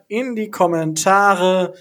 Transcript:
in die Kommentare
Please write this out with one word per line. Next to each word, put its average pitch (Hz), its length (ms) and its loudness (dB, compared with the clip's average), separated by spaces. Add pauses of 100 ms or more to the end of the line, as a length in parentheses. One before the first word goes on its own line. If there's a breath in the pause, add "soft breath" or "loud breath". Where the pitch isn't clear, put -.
in 240 280 -6
die 214 160 -6
Kommentare 180 1300 0